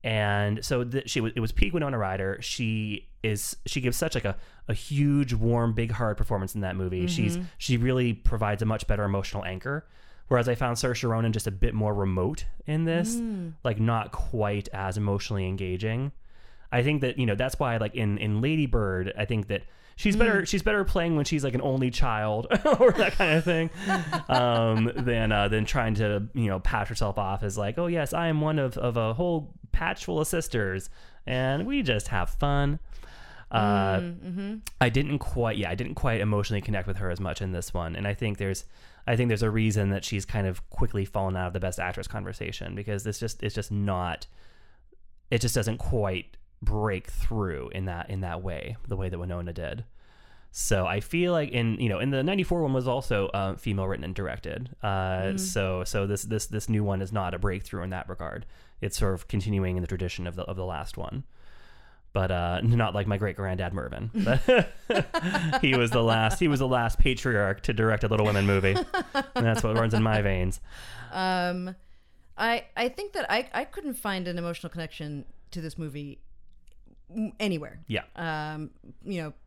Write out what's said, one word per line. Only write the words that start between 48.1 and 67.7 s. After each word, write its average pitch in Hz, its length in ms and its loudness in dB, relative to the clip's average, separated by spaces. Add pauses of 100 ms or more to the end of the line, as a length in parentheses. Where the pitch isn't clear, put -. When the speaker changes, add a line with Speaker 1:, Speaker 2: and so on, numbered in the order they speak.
Speaker 1:
in 95 120 -4
that 87 200 -4
way, 92 340 -6 (120)
the 101 80 -2
way 95 120 -2
that 87 100 -4
Winona 87 340 -6
did. 85 320 -6 (640)
So 95 380 0
I 95 120 0
feel 175 320 0
like 151 180 0
in, 117 280 0
you 117 100 2
know, 95 120 0
in 131 100 2
the 135 140 2
ninety-four 175 380 2
one 139 100 2
was 127 160 0
also, 120 400 0
uh, 98 260 -2
female 98 320 -2
written 95 180 -4
and 90 100 -6
directed. 90 680 -8
Uh, 107 60 -2 (460)
Speaker 2:
Mm. 190 60 -4
Speaker 1:
so, 95 440 -2
so 98 220 -2
this, 101 180 -2
this, 107 220 -4
this 107 220 -6
new 107 140 2
one 98 180 0
is 98 120 -6
not 92 200 -2
a 85 60 -6
breakthrough 95 460 -2
in 92 60 -6
that 92 180 -6
regard. - 360 -8 (360)
It's - 180 -4
sort 98 160 4
of - 140 -8
continuing 95 480 0
in 87 60 0
the 85 40 -2
tradition 90 400 -4
of 87 80 -6
the, 90 80 -6
of 92 140 -6
the 92 80 -4
last 82 340 -6
one. 92 240 -6 (920)
But, 95 180 2
uh, 87 300 2
not 117 320 4
like 98 120 0
my 101 120 2
great 98 180 0
granddad 92 360 -2
Mervyn. 90 420 -6
But 190 260 4 (480)
<laughs> 180 720 0
he 131 160 4
was 120 160 4
the 117 100 4
last, 113 380 4
he 170 80 4
was 139 100 2
the 131 80 2
last 120 320 2
patriarch 110 640 4
to 120 80 0